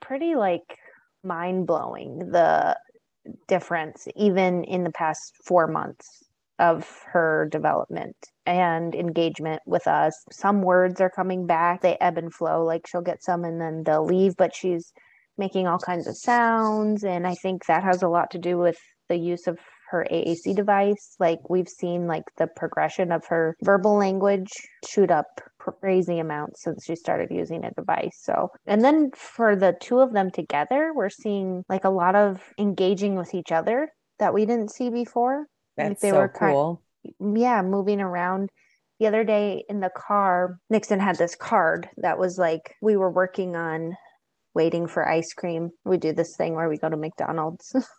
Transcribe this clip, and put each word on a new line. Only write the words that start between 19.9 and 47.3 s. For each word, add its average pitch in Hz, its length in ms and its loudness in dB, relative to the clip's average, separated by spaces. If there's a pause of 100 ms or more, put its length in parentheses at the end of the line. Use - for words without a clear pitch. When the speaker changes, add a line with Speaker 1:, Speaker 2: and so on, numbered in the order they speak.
Speaker 1:
her 170 200 0
A 165 200 -2
A 170 40 0
C 180 180 -4
device. 202 680 0
Like, 165 200 2 (100)
we've 175 200 0
seen, 175 380 -4
like, 160 180 -4 (120)
the 165 100 0
progression 160 640 -2
of 165 180 -2
her 165 340 0
verbal 202 340 4
language 196 540 0 (360)
shoot 190 240 4
up 151 160 2 (320)
crazy 180 600 -2
amounts 151 440 -6
since - 220 -8
she 165 120 -6
started 165 340 -2
using 170 340 -6
a 180 80 -8
device. - 480 -4
So, - 300 -2 (160)
and 214 160 2
then 294 320 4
for 220 420 0
the 185 240 4
two 247 200 2
of 254 120 4
them 190 180 0
together, 180 640 -2
we're 202 140 -2
seeing, 190 600 -6
like, 190 140 -2
a 190 60 2
lot 185 260 4
of 202 260 4 (160)
engaging 196 580 2
with 175 160 -6
each 180 200 -6
other 226 380 0 (280)
that 202 160 2
we 214 100 4
didn't 220 280 0
see 247 180 -4
before. 240 560 -2 (320)
Like, 147 100 -2
Speaker 2:
That's 202 140 -6
Speaker 1:
they 202 80 2
Speaker 2:
so 180 80 6
Speaker 1:
were - 100 4
ki-, - 120 -14
Speaker 2:
cool. 165 420 2 (520)
Speaker 1:
yeah, 233 280 2
moving 202 380 0
around. 185 500 -2 (500)
The 220 60 2
other 214 180 2
day 208 460 0
in 208 100 -4
the 185 160 -2
car, 180 600 0 (100)
Nixon 208 320 0
had 190 160 2
this 170 180 0
card 170 540 0 (100)
that 165 200 0
was, 185 200 -2
like, 165 440 -2
we 214 160 4
were 190 120 2
working 185 460 -2
on 165 400 -4 (580)
waiting 165 320 0
for 165 220 -2
ice 165 240 0
cream. 170 380 -6 (140)
We 185 140 2
do 160 140 -2
this 170 240 -4
thing 165 180 -2
where 160 140 -2
we 151 100 -2
go 160 120 -2
to 160 60 -4
McDonald's 160 760 -6 (240)